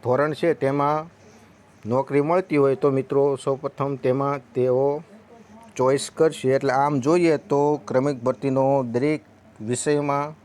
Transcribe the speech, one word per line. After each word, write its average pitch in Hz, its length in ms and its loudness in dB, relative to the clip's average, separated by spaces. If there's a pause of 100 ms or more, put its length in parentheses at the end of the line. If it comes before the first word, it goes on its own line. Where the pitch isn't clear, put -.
ધોરણ 135 300 0
છે 170 220 -2
તેમાં 143 560 -2 (720)
નોકરી 135 380 0
મળતી 170 340 0
હોય 139 200 4
તો 143 140 0
મિત્રો 139 340 0 (120)
સૌપ્રથમ 139 600 -4
તેમાં 135 440 -2 (140)
તેઓ 127 320 2 (920)
ચોઇસ 131 340 2
કરશે. 156 400 0
એટલે 135 220 0
આમ 139 280 0
જોઈએ 165 360 2 (120)
તો 143 120 2 (260)
ક્રમિક 131 380 0
ભરતીનો 131 400 0 (280)
દરેક 143 300 -2 (380)
વિષયમાં 143 760 -2 (100)